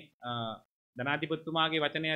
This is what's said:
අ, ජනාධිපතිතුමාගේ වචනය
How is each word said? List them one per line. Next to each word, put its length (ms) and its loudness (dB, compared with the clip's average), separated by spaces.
අ, 80 -6
ජනාධිපතිතුමාගේ 840 0
වචනය 340 0